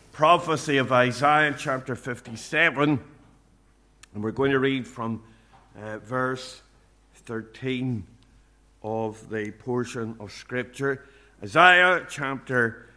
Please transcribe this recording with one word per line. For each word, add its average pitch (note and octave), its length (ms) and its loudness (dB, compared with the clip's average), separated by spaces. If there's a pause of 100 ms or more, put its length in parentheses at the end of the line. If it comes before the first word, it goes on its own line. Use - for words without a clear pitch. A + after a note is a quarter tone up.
(120)
prophecy D#3+ 640 2
of C3 160 2
Isaiah C#3+ 640 4
chapter C3 400 -6
fifty-seven. C#3 1040 -2 (1120)
And G#2 100 -10
we're A2 80 -4
going C3+ 200 0
to C3+ 80 2
read C3 280 0
from, A2+ 360 -8 (600)
uh, G#2+ 180 -10
verse B2+ 600 -6 (540)
thirteen B2 920 -6 (760)
of A2 480 -6
the G#2+ 220 -6
portion A#2+ 680 -6
of G2+ 120 -14
Scripture. B2+ 760 -6 (360)
Isaiah F3 640 6
chapter B2+ 920 -4